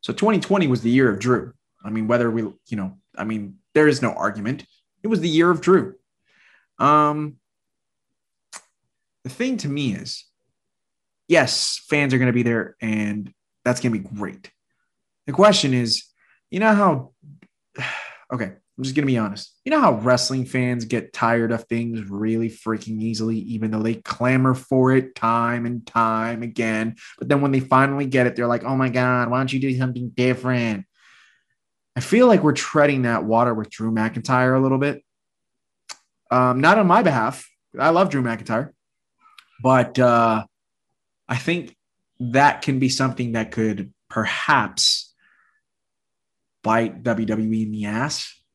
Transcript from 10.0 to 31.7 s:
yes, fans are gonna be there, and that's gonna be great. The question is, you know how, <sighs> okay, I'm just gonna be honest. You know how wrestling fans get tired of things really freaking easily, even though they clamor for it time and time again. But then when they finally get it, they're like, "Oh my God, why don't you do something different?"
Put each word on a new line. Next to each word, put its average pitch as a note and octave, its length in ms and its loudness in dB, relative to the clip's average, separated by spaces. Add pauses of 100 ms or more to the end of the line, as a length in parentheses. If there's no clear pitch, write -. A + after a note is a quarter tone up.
yes, - 600 2
fans C#3+ 260 0
are C3 40 2
gonna B2+ 140 2
be A#2+ 100 2
there, A#2 380 -2
and G#2 520 -4 (320)
that's B2 160 0
gonna B2 120 -2
be G2 160 -6
great. - 420 -12 (760)
The C#3+ 60 -10
question F3+ 420 4
is, A#2 300 -2 (460)
you F3+ 100 -6
know G#3+ 140 4
how, E3 380 0 (640)
<sighs> - 560 -12
okay, A2 200 -6 (240)
I'm B2+ 80 -8
just C3+ 120 -4
gonna D3 100 0
be B2+ 120 0
honest. G2+ 360 -6 (100)
You C4 60 -6
know D4+ 100 2
how D3+ 180 4
wrestling B2 480 0
fans B2 400 -4
get A2+ 260 -6
tired A#2 400 0
of A2+ 120 -6
things A#2 440 -6
really A2 400 -4
freaking A2 540 -8
easily, A2+ 340 -4
even A2 340 -6
though A2 120 -4
they A2+ 140 -2
clamor C3 580 0
for B2+ 380 2
it C3 220 0
time A#2 520 -2
and A#2+ 200 -8
time A2+ 560 0
again. A2+ 540 -4 (220)
But - 100 -10
then C#3 140 2
when C#3 100 2
they C3 80 2
finally C#3 460 2
get B2+ 200 2
it, A#2+ 100 -2
they're A#2+ 100 -2
like, A#2 180 -2
"Oh C3 120 -2
my C3 120 0
God, B2 400 0
why B2 80 -2
don't C3 160 -2
you C3 80 -2
do C3 160 -2
something B2 320 -4
different?" B2 760 -2 (1080)